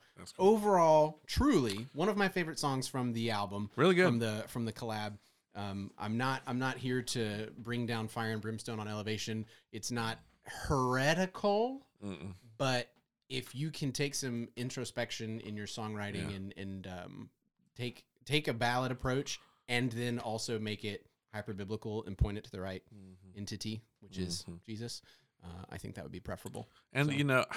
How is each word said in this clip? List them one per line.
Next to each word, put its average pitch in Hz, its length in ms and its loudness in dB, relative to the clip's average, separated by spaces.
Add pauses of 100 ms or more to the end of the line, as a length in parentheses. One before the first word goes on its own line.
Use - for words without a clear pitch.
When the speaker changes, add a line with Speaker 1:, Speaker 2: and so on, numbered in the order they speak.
(160)
Speaker 1:
That's 95 160 -16
cool. 185 160 6
Speaker 2:
overall, 165 800 8
truly 135 680 4
one 160 160 2
of 202 80 2
my 202 120 4
favorite 160 320 -2
songs 135 280 2
from 123 240 0
the 113 200 0
album, 101 440 -2
Speaker 1:
Really 175 200 6
good. 180 100 8
Speaker 2:
from 123 140 6
the, 110 280 0
from 120 160 -4
the 110 80 -2
collab. 107 460 -6 (380)
Um, 101 420 -6
I'm 110 180 -2
not, 131 300 0
I'm 127 140 -2
not 131 180 0
here 127 240 0
to 110 560 -2
bring 120 260 -4
down 113 220 -2
fire 110 240 -2
and 110 100 -2
brimstone 110 380 -6
on 107 80 -4
Elevation. 107 580 -2 (280)
It's 107 180 -6
not 113 300 -2 (240)
heretical, 185 1400 2 (180)
Speaker 1:
Mm-mm. 95 300 -8 (240)
Speaker 2:
but 127 300 0 (400)
if 131 260 -6
you 151 160 -2
can 143 220 -2
take 143 220 -2
some 120 420 -2
introspection 117 840 -4
in 104 160 -8
your 104 100 -6
songwriting 104 640 -4
Speaker 1:
Yeah. 95 60 -6
Speaker 2:
and, 98 200 -8
and, 95 300 -8
um, 92 440 -12 (460)
take, 123 280 -8 (200)
take 147 240 2
a 127 60 0
ballad 123 380 2
approach 131 480 -2 (280)
and 123 240 2
then 120 260 -2
also 113 400 -2
make 107 260 -4
it 104 220 -6 (260)
hyper-biblical 107 720 -6
and 98 120 -8
point 104 200 2
it 107 60 -10
to - 60 -20
the 98 100 -10
right 95 220 -8 (120)
Speaker 1:
Mm-hmm. 95 440 -18
Speaker 2:
entity, 107 440 -6 (180)
which 95 180 -12
is 87 240 -4
Speaker 1:
Mm-hmm. 85 120 -12 (120)
Speaker 2:
Jesus, 113 360 -10 (420)
uh, 90 260 -14
I - 80 -10
think - 160 -10
that 92 100 -10
would - 80 -12
be 90 80 -10
preferable. - 480 -8 (240)
Speaker 1:
And, 143 160 2
Speaker 2:
So. 143 60 0
Speaker 1:
you 143 100 2
know, 131 200 4 (120)